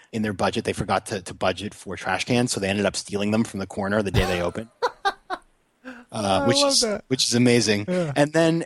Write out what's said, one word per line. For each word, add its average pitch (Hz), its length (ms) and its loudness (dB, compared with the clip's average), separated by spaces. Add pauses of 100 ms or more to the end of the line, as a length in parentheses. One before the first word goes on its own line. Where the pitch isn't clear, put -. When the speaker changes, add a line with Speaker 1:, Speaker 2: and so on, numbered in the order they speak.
(140)
Speaker 1:
in 110 80 -2
their 107 100 -2
budget. 98 320 0
They 104 80 -2
forgot 95 360 -2
to, 98 140 -6
to - 120 -12
budget 98 400 -2
for 90 240 -12
trash - 260 -2
cans, 123 300 2
so 104 80 -4
they 95 80 0
ended 101 160 0
up 92 100 0
stealing 104 360 -4
them 110 120 4
from 101 160 -8
the 98 80 -6
corner 101 340 -2
the 98 80 -2
day 90 140 2
they 90 180 -2
opened. 87 320 -6
Speaker 2:
<laughs> - 60 -20 (1300)
Speaker 1:
Uh, 98 300 2
Speaker 2:
I - 40 2
Speaker 1:
which 277 100 4
Speaker 2:
love 277 160 4
Speaker 1:
is, - 80 2
Speaker 2:
that. 104 260 -2
Speaker 1:
which - 200 0
is 117 80 -2
amazing. 113 520 4
Speaker 2:
Yeah. 180 280 -2
Speaker 1:
And 147 180 2
then, 165 320 4